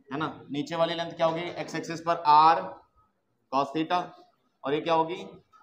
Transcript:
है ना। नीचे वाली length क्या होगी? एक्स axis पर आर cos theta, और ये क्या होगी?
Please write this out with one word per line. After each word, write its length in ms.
है 100
ना। 140
नीचे 240
वाली 180
length 180
क्या 140
होगी? 160
एक्स 320
axis 280
पर 260
आर 340
cos 180
theta, 300
और 100
ये 60
क्या 140
होगी? 220